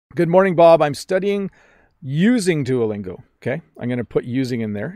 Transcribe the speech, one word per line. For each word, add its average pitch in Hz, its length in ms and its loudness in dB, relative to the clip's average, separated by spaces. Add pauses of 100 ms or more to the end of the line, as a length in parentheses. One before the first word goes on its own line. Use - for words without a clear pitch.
(160)
"Good 170 140 0
morning, 185 260 4
Bob. 165 260 8
I'm 147 120 2
studying 196 580 -4 (480)
using 170 640 0
Duolingo." 107 600 -4 (180)
Okay, 139 200 -6 (160)
I'm 120 120 -8
gonna 123 160 -4
put - 180 -2
using 123 380 -4
in 107 120 -6
there. 120 220 -8